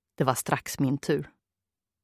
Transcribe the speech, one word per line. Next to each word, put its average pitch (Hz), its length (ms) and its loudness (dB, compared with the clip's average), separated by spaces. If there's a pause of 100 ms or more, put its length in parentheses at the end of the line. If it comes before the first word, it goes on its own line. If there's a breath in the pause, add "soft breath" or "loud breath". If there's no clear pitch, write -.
(140)
Det - 100 0
var 127 100 4
strax - 440 -4
min 139 200 2
tur. 147 320 -2 (720)